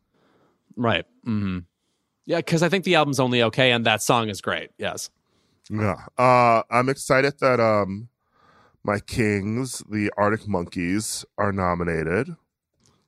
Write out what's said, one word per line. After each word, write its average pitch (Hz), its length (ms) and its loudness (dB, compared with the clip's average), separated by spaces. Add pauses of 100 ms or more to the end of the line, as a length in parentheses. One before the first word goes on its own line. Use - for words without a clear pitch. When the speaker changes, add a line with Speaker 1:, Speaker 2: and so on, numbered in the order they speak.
(760)
Speaker 1:
Right. 110 300 0 (200)
Mm-hmm. 101 340 -4 (640)
Yeah, 165 160 -2
'cause 165 220 0
I 170 60 2
think 180 160 0
the 180 100 4
album's 143 240 2
only 123 240 2
okay, 123 280 4
and 117 140 0
that 107 160 2
song 117 280 2
is 95 120 -8
great. 82 360 -6
Yes. 92 320 -8 (600)
Speaker 2:
Yeah. 104 260 -2 (220)
Uh, 123 520 4
I'm 123 200 2
excited 135 500 0
that, 127 200 2
um, 104 500 0 (760)
my 104 160 -2
kings, 107 920 -4
the 104 280 -2
Arctic 104 300 0
Monkeys, 92 760 -4 (120)
are 101 140 0
nominated 87 840 -2 (720)